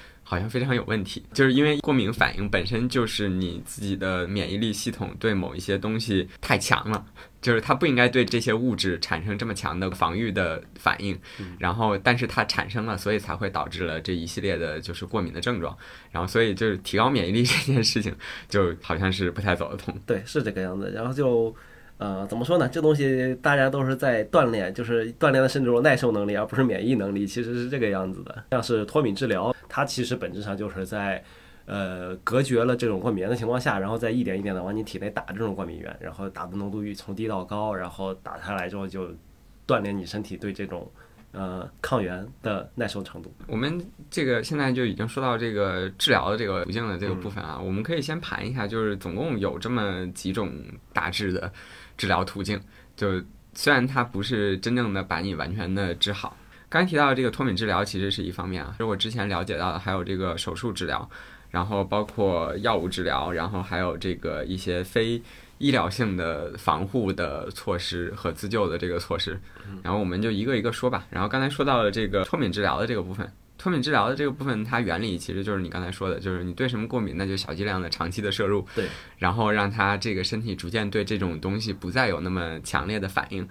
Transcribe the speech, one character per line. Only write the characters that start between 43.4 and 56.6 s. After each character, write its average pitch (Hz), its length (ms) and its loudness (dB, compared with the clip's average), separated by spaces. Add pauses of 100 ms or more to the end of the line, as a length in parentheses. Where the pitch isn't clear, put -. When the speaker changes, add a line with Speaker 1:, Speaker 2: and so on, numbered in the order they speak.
Speaker 1:
我 110 80 -4
们 160 280 -2 (240)
这 165 160 -2
个 123 180 4
现 156 140 -2
在 135 160 4
就 127 140 2
已 101 80 0
经 104 120 -2
说 - 140 -4
到 123 160 2
这 113 160 -2
个 95 460 2
治 - 140 4
疗 85 180 4
的 110 80 2
这 113 80 -2
个 90 180 0
途 90 60 -6
径 113 180 -2
的 92 80 -2
这 95 120 -2
个 92 60 0
部 92 140 -6
分 98 140 -8
啊， 78 180 -8
Speaker 2:
嗯。 92 60 -4
Speaker 1:
我 95 60 0
们 101 100 0
可 160 140 -2
以 151 40 0
先 156 200 -2
盘 - 280 -4
一 127 60 -4
下， 107 140 -2
就 113 140 -2
是 104 140 0
总 95 200 -6
共 135 220 -2
有 95 200 -2
这 101 100 -4
么 98 440 0
几 95 200 -4
种 95 180 -2 (440)
大 85 160 0
致 95 220 -2
的 90 200 -4 (460)
治 - 80 -2
疗 90 180 4
途 98 180 -6
径， 101 160 -2 (380)
就 92 260 0 (300)
虽 - 180 2
然 127 160 6
它 135 160 0
不 101 200 -2
是 101 360 2
真 117 160 0
正 113 200 2
的 95 80 0
把 87 180 -2
你 95 140 -2
完 76 200 -4
全 95 180 -2
的 95 240 0
治 101 180 0
好。 - 200 -8 (360)